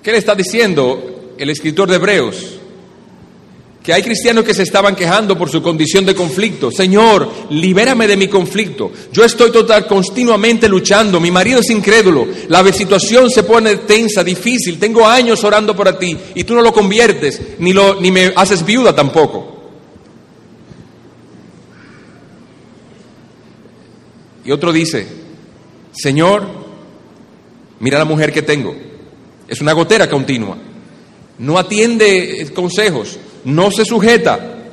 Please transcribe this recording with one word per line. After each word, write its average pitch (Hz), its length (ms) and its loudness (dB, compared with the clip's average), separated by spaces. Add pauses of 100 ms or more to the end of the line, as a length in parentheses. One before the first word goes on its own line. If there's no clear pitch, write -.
¿Qué 214 100 -4
le 233 60 2
está 202 180 0
diciendo 185 1000 -4
el 143 140 -8
escritor 156 380 -4
de 180 80 2
Hebreos? 170 640 -2 (1200)
Que 165 100 -2
hay 196 100 2
cristianos 226 420 0
que 220 100 -2
se - 80 -2
estaban 196 320 0
quejando 185 420 0
por 160 140 -4
su 156 100 -2
condición 170 460 0
de 190 80 2
conflicto. 180 560 -4
"Señor, 196 580 2 (220)
libérame 202 560 0
de 202 100 2
mi 190 120 0
conflicto. 180 640 -4 (200)
Yo 208 120 4
estoy 226 260 4
total, 220 380 2
continuamente 226 800 0
luchando. 196 500 2
Mi 175 140 0
marido 220 260 2
es 226 120 0
incrédulo. 202 540 2 (240)
La 180 240 4
situación 214 600 2
se 220 100 2
pone 220 360 2
tensa, 214 440 0
difícil. 180 560 -4
Tengo 226 260 2
años 233 380 2
orando 208 320 0
por 190 240 2
ti 175 180 -6 (200)
y 175 80 -6
tú 226 100 -4
no 240 80 4
lo 226 100 4
conviertes, 202 680 0 (180)
ni 180 140 0
lo, 196 280 2
ni 185 120 2
me 185 240 2
haces 190 280 2
viuda 214 300 2
tampoco". 135 640 0 (4000)
Y 127 80 -4
otro 165 200 -2
dice: 160 320 -2 (840)
"Señor, 170 540 0 (1400)
mira 135 180 -2
la 156 60 2
mujer 151 280 -2
que 156 100 -2
tengo. 139 440 -6 (640)
Es 117 120 -10
una 151 140 0
gotera 170 360 2
continua. 123 480 -4 (800)
No 143 180 -2
atiende, 208 840 0
eh, 147 100 -14
consejos, 180 640 -4 (280)
no 165 260 2
se 214 140 -2
sujeta 214 560 0 (320)